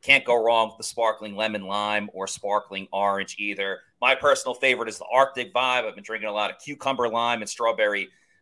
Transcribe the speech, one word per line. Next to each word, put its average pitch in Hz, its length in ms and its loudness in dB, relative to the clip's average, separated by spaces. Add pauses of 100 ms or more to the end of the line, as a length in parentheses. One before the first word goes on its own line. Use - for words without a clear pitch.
Can't 135 240 4
go 120 180 4
wrong 113 260 4
with - 100 -16
the 110 60 -14
sparkling 107 520 -2
lemon 107 300 -2
lime 104 480 -2
or 95 120 -6
sparkling 98 680 -4
orange 98 460 0
either. 98 420 -4 (200)
My 127 140 4
personal 131 400 2
favorite 120 340 0
is 104 80 -10
the - 160 -12
Arctic 127 400 2
Vibe. 127 340 0
I've 95 100 -8
been 101 60 -18
drinking 107 280 -8
a - 20 -6
lot 104 180 0
of - 80 -14
cucumber 135 520 -4
lime 117 320 0
and 104 80 -10
strawberry 104 580 0 (340)